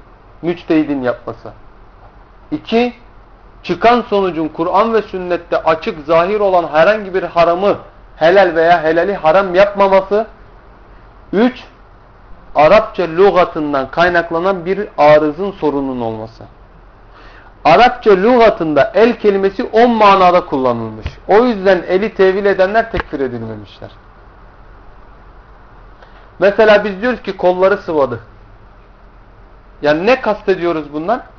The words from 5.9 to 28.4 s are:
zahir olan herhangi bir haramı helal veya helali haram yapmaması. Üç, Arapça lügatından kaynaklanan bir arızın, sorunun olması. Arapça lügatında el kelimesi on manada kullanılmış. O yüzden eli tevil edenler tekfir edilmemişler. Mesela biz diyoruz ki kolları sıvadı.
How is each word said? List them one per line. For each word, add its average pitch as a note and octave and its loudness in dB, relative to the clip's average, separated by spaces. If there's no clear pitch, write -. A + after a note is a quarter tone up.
zahir F3 0
olan F#3 0
herhangi F#3+ 2
bir F#3+ -2
haramı E3+ 0
helal F3+ 4
veya E3 2
helali E3+ 0
haram F3 0
yapmaması. G3 2
Üç, A#3+ 0
Arapça F3+ 2
lügatından E3 0
kaynaklanan E3+ -2
bir G3 -6
arızın, D3+ 2
sorunun C#3 -4
olması. A2 -10
Arapça G#3+ 4
lügatında G3 2
el A3+ 2
kelimesi G3 -2
on A#3 2
manada F#3+ 4
kullanılmış. A#2 -4
O G#3 4
yüzden F#3+ 0
eli G3 -2
tevil F#3+ 0
edenler G3+ 0
tekfir - -8
edilmemişler. A2 -10
Mesela G3+ 4
biz G3 -8
diyoruz A#3+ -4
ki F#3+ -10
kolları F3+ 0
sıvadı. C#3 -4